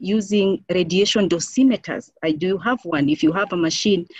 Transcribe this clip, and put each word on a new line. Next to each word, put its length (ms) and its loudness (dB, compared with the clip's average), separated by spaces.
using 680 0
radiation 600 2
dosimeters, 800 0
I 100 0
do 240 -2
have 260 -4
one. 240 0
If 160 -2
you 80 4
have 220 -2
a 40 -2
machine 480 0